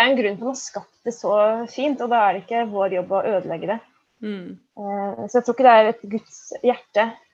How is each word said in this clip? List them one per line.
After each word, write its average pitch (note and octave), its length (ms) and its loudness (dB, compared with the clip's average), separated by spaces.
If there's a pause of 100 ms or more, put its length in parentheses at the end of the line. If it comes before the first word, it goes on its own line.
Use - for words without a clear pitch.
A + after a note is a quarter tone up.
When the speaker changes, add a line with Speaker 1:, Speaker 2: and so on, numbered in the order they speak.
Speaker 1:
er B3 80 6
en C4+ 80 4
grunn G3+ 180 0
til F#3 80 -12
at A#3+ 60 -6
man C4 60 -6
har B3 40 -14
skapt - 460 -16
det A#3+ 100 -4
så G3+ 200 -2 (360)
fint, C4+ 300 -2
og A#3+ 80 -4
da A#3+ 100 2 (100)
er F3+ 40 2
det F#3 100 -8
ikke A#3 260 -2
vår G3 300 -2
jobb F3+ 120 -4
å G3 140 0
ødelegge E3+ 420 -4
det. A3 120 -4 (420)
Speaker 2:
Mm. G3 280 -10 (280)
Speaker 1:
Eh, G3+ 500 -8
så B3 120 0
jeg A#3 60 -2
tror A#3+ 100 -2
ikke B3+ 140 6
det A3+ 100 8
er G#3+ 100 4
et A3+ 140 -6
Guds G#3 380 -10 (200)
hjerte A3+ 440 0 (280)